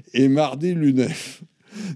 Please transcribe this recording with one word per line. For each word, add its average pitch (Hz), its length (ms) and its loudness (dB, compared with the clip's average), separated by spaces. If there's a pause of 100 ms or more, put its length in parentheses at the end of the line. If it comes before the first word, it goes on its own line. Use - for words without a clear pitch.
(160)
et 131 120 4
mardi, 143 460 0
l'unef. 135 720 0 (520)